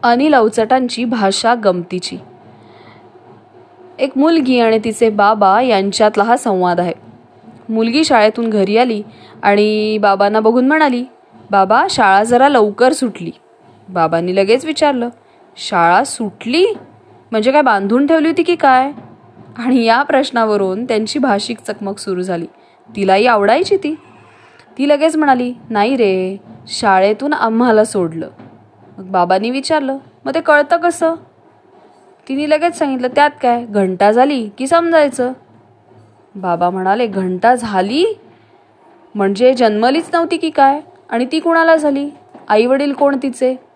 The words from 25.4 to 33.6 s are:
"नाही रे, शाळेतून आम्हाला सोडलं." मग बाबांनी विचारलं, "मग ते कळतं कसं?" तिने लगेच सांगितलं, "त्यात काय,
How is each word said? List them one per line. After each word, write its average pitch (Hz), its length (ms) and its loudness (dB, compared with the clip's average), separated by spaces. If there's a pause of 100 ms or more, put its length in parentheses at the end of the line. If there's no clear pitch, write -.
"नाही 226 260 0
रे, 190 420 0 (300)
शाळेतून 208 680 0
आम्हाला 226 500 2
सोडलं." 165 460 -4 (680)
मग 196 60 -16
बाबांनी 185 460 0
विचारलं, 269 480 -4 (280)
"मग 269 100 -8
ते 330 60 -2
कळतं 294 360 2
कसं?" 339 380 -2 (1120)
तिने 285 200 -4
लगेच 330 280 0
सांगितलं, 262 300 -4
"त्यात 285 220 2 (120)
काय, 240 240 0